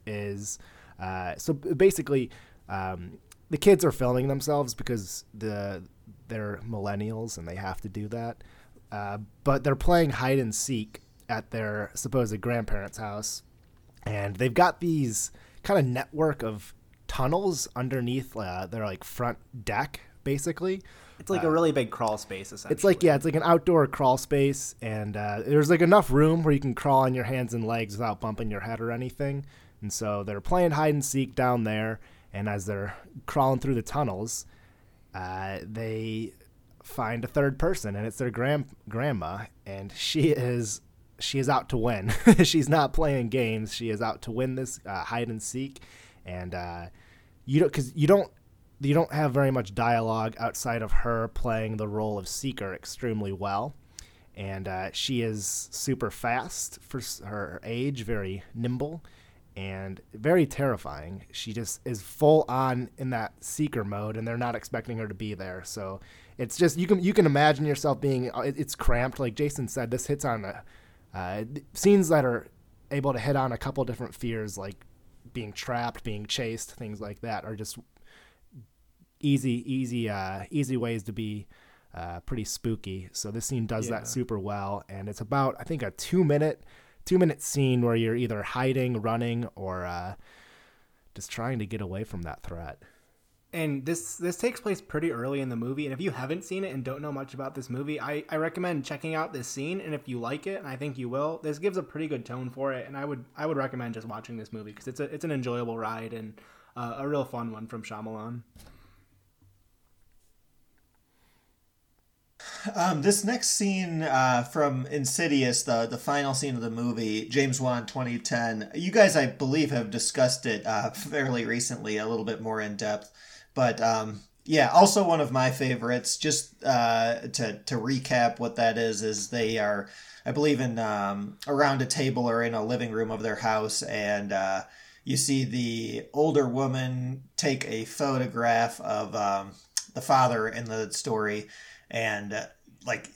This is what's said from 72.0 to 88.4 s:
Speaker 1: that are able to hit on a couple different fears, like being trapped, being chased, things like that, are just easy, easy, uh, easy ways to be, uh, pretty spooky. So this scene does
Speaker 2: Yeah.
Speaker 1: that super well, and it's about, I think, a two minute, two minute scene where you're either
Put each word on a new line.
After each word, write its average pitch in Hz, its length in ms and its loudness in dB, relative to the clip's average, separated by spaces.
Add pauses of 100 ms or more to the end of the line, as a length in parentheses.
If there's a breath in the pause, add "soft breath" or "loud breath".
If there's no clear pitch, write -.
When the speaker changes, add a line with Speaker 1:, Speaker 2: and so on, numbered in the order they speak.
Speaker 1:
that 151 160 6
are 120 240 0 (420)
able 139 220 0
to 120 80 -2
hit 139 160 2
on 131 160 0
a 113 60 -6
couple 135 260 -2
different 120 320 -8
fears, 110 420 -6
like 98 260 -10 (480)
being 107 200 -8
trapped, 120 500 -4
being 104 240 -6
chased, 113 460 -4
things 107 280 -10
like 104 200 -10
that, 110 240 -6
are 110 100 -8
just 107 240 -10 (1400 soft breath)
easy, 127 420 2 (100)
easy, 120 380 -2
uh, 98 400 -6
easy 131 260 -2
ways 113 280 -2
to 113 80 -10
be, 107 340 -6 (480 soft breath)
uh, 85 260 -10
pretty 113 240 -4
spooky. 98 680 -6
So - 180 -8
this 113 160 -6
scene 120 200 -2
does 113 220 -2
Speaker 2:
Yeah. 113 120 -2
Speaker 1:
that 110 80 -12
super 117 300 -4
well, 101 500 -4
and 98 200 -10
it's 101 120 -8
about, 135 400 0
I - 40 -12
think, 151 180 -4
a 101 100 -4
two 180 320 2
minute, 147 400 2 (400 soft breath)
two 180 140 4
minute 170 240 4
scene 127 400 4
where 117 140 4
you're 113 200 2
either 110 260 -2